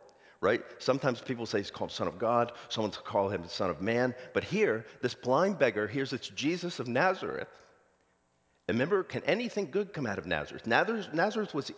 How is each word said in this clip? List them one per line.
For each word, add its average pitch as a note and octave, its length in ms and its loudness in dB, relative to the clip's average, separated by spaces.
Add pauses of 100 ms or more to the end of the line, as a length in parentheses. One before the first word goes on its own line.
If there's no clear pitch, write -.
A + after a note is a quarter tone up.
(420)
right? A2 200 4 (180)
Sometimes B2+ 420 0
people A#2+ 240 -6
say G#2+ 140 0
he's G2 120 -4
called - 220 -6
Son G2 160 -2
of E2+ 100 -6
God, A#2 320 4 (160)
someone G#2+ 240 -2
call G2 380 0
him F2 180 -2
Son F#2+ 220 -2
of D#2+ 120 -4
Man. A#2+ 320 2 (200)
But G2+ 100 2
here, A#2+ 420 0 (160)
this B2 120 0
blind E3 440 2
beggar G#2+ 300 4
hears C3+ 240 -2
it's B2+ 160 -6
Jesus E3+ 540 -2
of B2 80 -6
Nazareth. F3+ 580 0 (1200)
And F#2+ 60 0
remember, F3 280 2
can C3 220 -6
anything G3 460 0
good G3 200 -2
come C#3+ 140 -4
out G2 120 -2
of F#2 80 -6
Nazareth? D#2 400 -2
Nazareth, E3 480 4
Nazareth G#3 400 0
was C#3+ 140 -2
the - 100 -10